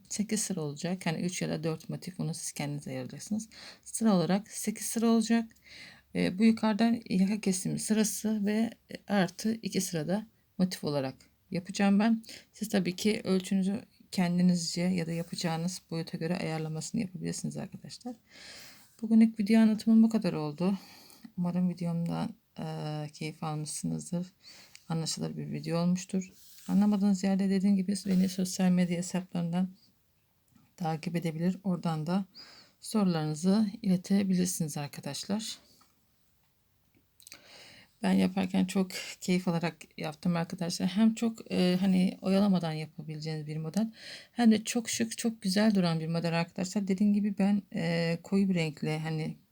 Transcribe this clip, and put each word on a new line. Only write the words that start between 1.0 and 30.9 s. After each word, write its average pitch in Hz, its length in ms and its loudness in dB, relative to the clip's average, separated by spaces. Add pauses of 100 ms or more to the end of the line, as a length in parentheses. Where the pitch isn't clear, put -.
Yani 170 160 0
üç 180 200 -4
ya 160 80 -2
da 160 140 -4
dört 160 260 -6
motif. 151 280 -10
Bunu 156 160 -4
siz - 180 -10
kendiniz 147 360 -6
ayıracaksınız. 135 600 -8 (340)
Sıra 220 320 2
olarak 180 360 0
sekiz - 340 -6
sıra 226 220 0
olacak. 226 480 2 (600)
E, 180 240 2
bu 220 40 6
yukarıdan 226 680 4
yaka 196 320 2
kesimi 170 380 0
sırası 214 680 0
ve, 214 240 2 (220)
e, - 220 -6
artı 202 400 0
iki 190 280 -4
sırada 175 460 -4 (300)
motif 185 260 0
olarak 143 320 -2 (360)
yapacağım 196 480 2
ben. 226 240 2 (300)
Siz - 160 -8
tabii 180 260 0
ki 214 280 0
ölçünüzü 190 580 0 (300)
kendinizce 175 720 2
ya 175 260 0
da 165 40 -6
yapacağınız 170 720 -4 (100)
boyuta 165 260 -6
göre 170 200 -4
ayarlamasını 160 640 -4
yapabilirsiniz 160 560 -6
arkadaşlar. - 580 -12 (840)
Bugünlük 226 380 6
video 220 220 6
anlatımım 220 420 6
bu 220 60 6
kadar 185 240 2
oldu. 156 440 0 (600)
Umarım 180 320 0
videomdan, 170 680 -4 (240)
e, 160 60 -6 (480)
keyif 156 300 -10
almışsınızdır. 160 880 -6 (560)
Anlaşılır 160 480 -6
bir 147 140 -8
video 156 280 -4
olmuştur. 180 540 -2 (340)
Anlamadığınız 196 560 4
yerde 196 260 2
dediğim 196 260 4
gibi 190 180 0 (120)
beni 190 240 4
sosyal 185 400 0
medya 180 280 4
hesaplarından 175 720 -2 (1080)
takip 160 380 -4